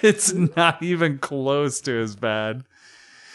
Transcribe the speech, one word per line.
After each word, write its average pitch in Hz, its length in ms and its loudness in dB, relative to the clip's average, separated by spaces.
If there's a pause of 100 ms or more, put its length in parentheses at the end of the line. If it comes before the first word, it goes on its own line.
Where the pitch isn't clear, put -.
It's 208 300 2
not 170 500 2
even 165 360 0
close 139 640 -2
to 120 180 -2
as 110 160 -4
bad. 110 480 -4 (720)